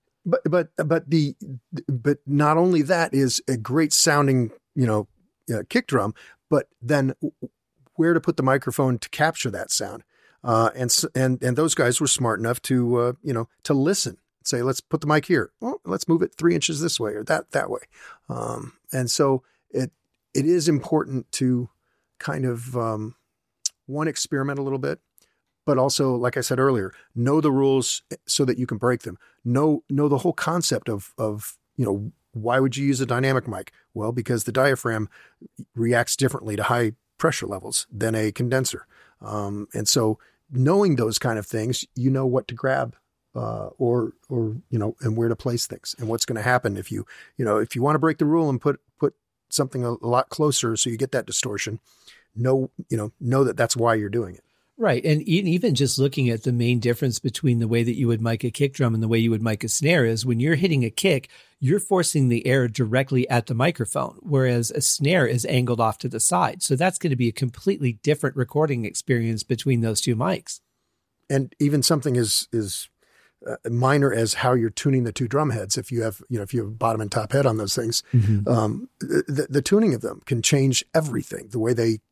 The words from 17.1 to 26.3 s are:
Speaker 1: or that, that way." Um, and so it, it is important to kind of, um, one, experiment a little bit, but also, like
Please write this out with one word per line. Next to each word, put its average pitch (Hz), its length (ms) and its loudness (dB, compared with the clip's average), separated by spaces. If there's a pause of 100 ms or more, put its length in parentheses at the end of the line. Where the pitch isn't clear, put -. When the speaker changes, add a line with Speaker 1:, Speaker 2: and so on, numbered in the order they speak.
Speaker 1:
or 107 100 -8
that, 156 260 -2
that 98 200 -2
way." 101 100 -6 (480)
Um, 117 460 -8 (180)
and 127 180 -2
so 135 320 2 (280)
it, 165 200 -4 (440)
it 139 120 0
is 170 220 2
important 139 640 -2
to 123 360 0 (500)
kind 147 260 -6
of, 123 320 -4
um, 110 400 -4 (720)
one, 151 220 -4
experiment 139 500 -4
a 139 40 -4
little 135 160 -4
bit, 139 220 -4 (640)
but 147 140 2
also, 135 360 2
like 120 220 0